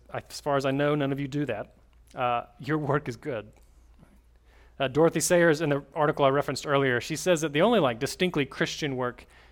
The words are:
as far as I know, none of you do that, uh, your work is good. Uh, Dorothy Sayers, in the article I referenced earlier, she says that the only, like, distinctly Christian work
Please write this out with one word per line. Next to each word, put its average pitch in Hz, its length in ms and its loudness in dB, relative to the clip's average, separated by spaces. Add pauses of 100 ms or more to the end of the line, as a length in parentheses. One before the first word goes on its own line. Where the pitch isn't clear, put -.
(140)
as - 280 -12
far 143 160 0
as 135 80 0
I 135 60 2
know, 147 220 2
none 139 200 0
of 135 60 -4
you 143 80 -6
do 147 180 -4
that, 113 280 -8 (400)
uh, 120 300 -2 (160)
your 147 180 -4
work 147 300 -2
is 117 80 -8
good. 113 320 -8 (1300)
Uh, 135 120 -2
Dorothy 156 320 2
Sayers, 170 400 4
in 151 80 0
the 143 140 0 (120)
article 147 300 2
I 135 40 6
referenced 139 380 -2
earlier, 139 320 2
she 151 160 -6
says 170 260 2
that 151 120 -4
the 151 80 2
only, 226 180 4
like, 123 180 2
distinctly 147 480 -2
Christian 147 520 -4
work 123 280 -6 (260)